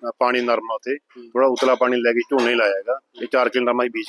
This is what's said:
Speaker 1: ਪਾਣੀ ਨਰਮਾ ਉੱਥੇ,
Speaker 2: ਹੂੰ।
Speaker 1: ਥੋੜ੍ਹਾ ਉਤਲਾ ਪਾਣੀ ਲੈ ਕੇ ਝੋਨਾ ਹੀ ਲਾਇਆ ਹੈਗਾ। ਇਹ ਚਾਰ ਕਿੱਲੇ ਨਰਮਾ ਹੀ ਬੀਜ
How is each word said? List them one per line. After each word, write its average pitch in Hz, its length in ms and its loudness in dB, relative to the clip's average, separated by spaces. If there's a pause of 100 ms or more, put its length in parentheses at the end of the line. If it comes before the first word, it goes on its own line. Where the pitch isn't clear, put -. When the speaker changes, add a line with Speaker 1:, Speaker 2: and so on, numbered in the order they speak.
(200)
Speaker 1:
ਪਾਣੀ 123 220 2
ਨਰਮਾ 117 340 -2
ਉੱਥੇ, 127 200 -6
Speaker 2:
ਹੂੰ। 123 320 -18
Speaker 1:
ਥੋੜ੍ਹਾ 123 220 2
ਉਤਲਾ 127 260 2
ਪਾਣੀ 123 220 0
ਲੈ 117 160 2
ਕੇ 120 60 0
ਝੋਨਾ 120 300 0
ਹੀ 120 60 2
ਲਾਇਆ 107 160 2
ਹੈਗਾ। 98 280 -4 (220)
ਇਹ 120 60 -10
ਚਾਰ 127 220 0
ਕਿੱਲੇ 123 160 -2
ਨਰਮਾ 123 180 0
ਹੀ 123 60 -2
ਬੀਜ 113 200 -8